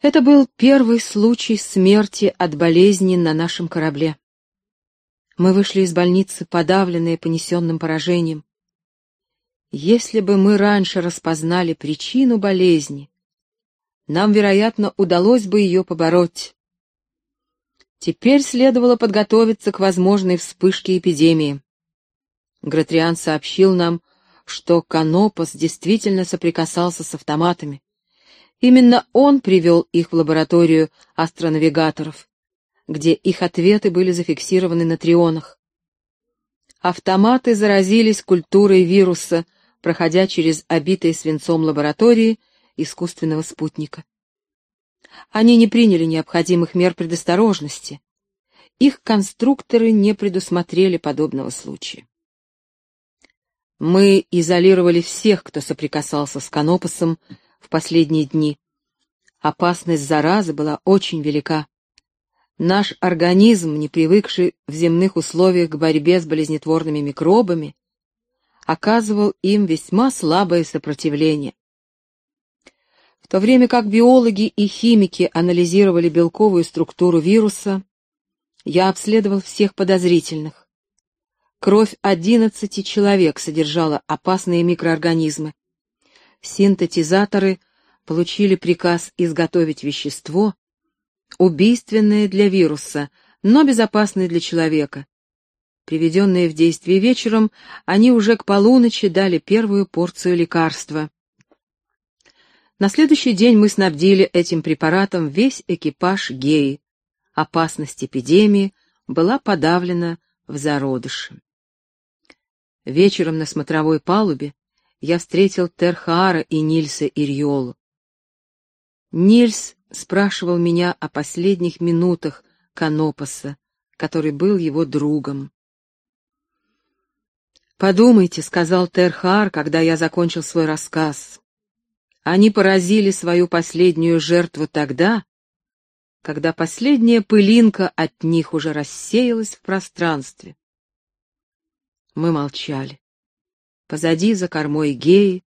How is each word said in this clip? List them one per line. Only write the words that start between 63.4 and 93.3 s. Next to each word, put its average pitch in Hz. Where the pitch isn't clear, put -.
не 151
привыкший 180
в 143
земных 170
условиях 175
к 156
борьбе 160
с 165
болезнетворными 156
микробами, 160
оказывал 208
им 202
весьма 180
слабое 175
сопротивление. 151
В -
то 190
время 247
как 240
биологи 226
и 208
химики 202
анализировали 175
белковую 170
структуру 170
вируса, 196
я 180
обследовал 202
всех -
подозрительных. 175
Кровь 208
одиннадцати 202
человек 196
содержала 156
опасные 175
микроорганизмы. 165
Синтетизаторы 190
получили 180
приказ 175
изготовить 165
вещество, 151
убийственное 208
для 196
вируса, 151